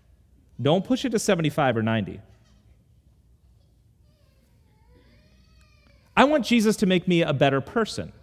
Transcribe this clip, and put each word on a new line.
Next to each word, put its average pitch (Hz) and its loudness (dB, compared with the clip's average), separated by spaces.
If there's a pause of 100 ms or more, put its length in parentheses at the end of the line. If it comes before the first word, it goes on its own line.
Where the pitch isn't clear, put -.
(600)
Don't 160 0
push 254 -4
it 247 -4
to 214 -2
seventy-five 151 0
or 113 -2
ninety. 107 -4 (4000)
I 220 6
want 294 2
Jesus 220 2
to 214 0
make 180 0
me 170 2
a 156 0
better 135 2
person. 208 -6 (100)